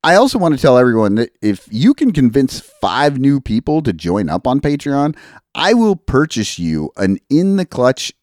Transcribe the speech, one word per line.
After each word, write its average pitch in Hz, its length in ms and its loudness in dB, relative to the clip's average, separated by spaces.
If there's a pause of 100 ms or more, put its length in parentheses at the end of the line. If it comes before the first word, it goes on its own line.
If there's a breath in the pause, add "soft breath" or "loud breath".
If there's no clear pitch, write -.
I 165 120 2
also 202 240 2
want 165 160 0
to 127 60 -6
tell 131 160 4
everyone 110 380 2
that 113 140 -2 (120)
if 104 300 -2
you 156 220 2
can 269 180 0
convince 131 480 0
five 131 600 -2
new 139 200 0
people 131 440 -2
to 113 100 -2
join 85 360 -4
up 90 180 -4
on 131 120 0
Patreon, 143 560 -2 (400 loud breath)
I 185 180 0
will 220 220 2
purchase 131 640 -2
you 78 380 -4
an 95 220 0 (100)
In 185 280 2
the 185 80 -2
Clutch - 460 -2 (120)